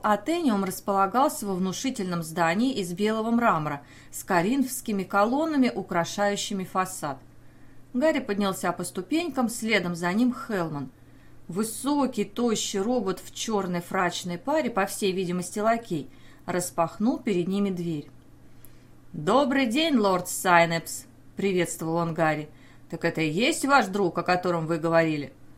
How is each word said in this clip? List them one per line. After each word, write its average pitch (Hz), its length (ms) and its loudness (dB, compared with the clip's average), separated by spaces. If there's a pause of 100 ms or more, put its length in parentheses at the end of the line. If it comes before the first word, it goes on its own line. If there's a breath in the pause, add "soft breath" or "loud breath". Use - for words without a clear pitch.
«Атениум» 214 580 2
располагался 196 840 2
во 196 80 -2
внушительном 185 680 -2
здании 170 520 2
из 180 180 -4
белого 220 400 0
мрамора 165 500 2 (300 loud breath)
с - 100 -12
коринфскими 202 800 0
колоннами, 254 720 2
украшающими 190 880 -2
фасад. 180 560 -4 (760 soft breath)
Гарри 285 280 2
поднялся 190 500 -2
по 175 140 -4
ступенькам, 262 640 -2
следом 202 480 0
за 175 160 -2
ним 240 200 2
Хелман. 165 580 -4 (580 soft breath)
Высокий, 233 760 -2
тощий 214 540 -2
робот 196 400 0
в - 160 -16
чёрной 185 460 -2
фрачной 175 580 -2
паре, 285 320 0
по 190 160 0
всей 196 240 -2
видимости, 180 480 -4
лакей — 214 500 0 (380 loud breath)
распахнул 180 720 0
перед 175 280 0
ними 196 220 0
дверь. 170 400 -4 (1040 loud breath)
«Добрый 254 540 2
день, 294 300 2
лорд 190 320 2
Сайнепс!» 170 760 2 (320)
приветствовал 170 600 -2
он 165 180 0
Гарри. 156 340 0 (420 loud breath)
«Так 165 140 -8
это 165 160 0
и 165 80 2
есть 277 360 0
ваш 269 220 6
друг, 190 320 0
о 165 40 -2
котором 175 440 0
вы 165 120 0
говорили?» 160 540 2 (260 loud breath)